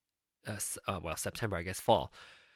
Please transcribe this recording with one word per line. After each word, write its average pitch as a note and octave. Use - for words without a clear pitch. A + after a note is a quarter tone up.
uh, G#2+
s-, -
uh, G2
well, D#2+
September, G2+
I E2+
guess, F#2
fall. F#2